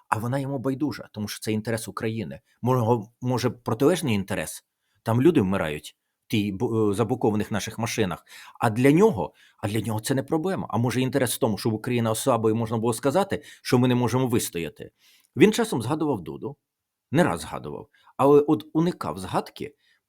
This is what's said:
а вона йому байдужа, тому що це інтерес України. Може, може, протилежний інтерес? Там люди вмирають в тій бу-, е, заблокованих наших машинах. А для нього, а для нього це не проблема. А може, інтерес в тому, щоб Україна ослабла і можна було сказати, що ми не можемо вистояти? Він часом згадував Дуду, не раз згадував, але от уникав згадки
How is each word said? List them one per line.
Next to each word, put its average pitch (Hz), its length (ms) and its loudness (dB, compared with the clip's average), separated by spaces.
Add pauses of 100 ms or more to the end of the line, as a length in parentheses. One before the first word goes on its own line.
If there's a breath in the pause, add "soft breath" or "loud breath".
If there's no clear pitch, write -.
а - 100 -2
вона 120 220 -2
йому 139 200 -4
байдужа, 131 520 -4
тому 104 160 -6
що - 120 -12
це 113 120 -4
інтерес 110 360 -2
України. 110 540 -8 (200)
Може, 120 420 2 (180)
може, 123 280 0
протилежний 131 680 0
інтерес? 92 500 -6 (380)
Там 117 180 2
люди 156 200 6
вмирають 90 560 -4 (300)
в - 40 -14
тій 104 200 0
бу-, 110 380 0
е, 101 40 0
заблокованих 107 580 0
наших - 280 -6
машинах. 107 460 -4 (340 loud breath)
А 123 100 2
для 127 220 6
нього, 160 420 4 (300 soft breath)
а 110 40 -4
для 107 140 -2
нього 110 180 -4
це 131 160 -2
не 131 80 -2
проблема. 160 460 -2
А 107 80 -2
може, 120 240 0
інтерес 131 340 0
в - 20 -8
тому, 107 200 0
щоб 113 160 0
Україна 117 380 0
ослабла 113 400 2
і - 20 0
можна 117 240 -2
було 113 160 0
сказати, 151 500 0 (180 loud breath)
що - 180 2
ми 127 80 4
не 123 80 2
можемо 123 320 0
вистояти? 85 640 -4 (440 soft breath)
Він 185 160 6
часом 208 300 -2
згадував 143 400 -2
Дуду, 80 360 -10 (540)
не 160 120 4
раз 85 180 0
згадував, - 480 -12 (280 soft breath)
але 143 240 6
от 151 320 0
уникав 156 440 -2
згадки - 580 -6 (340)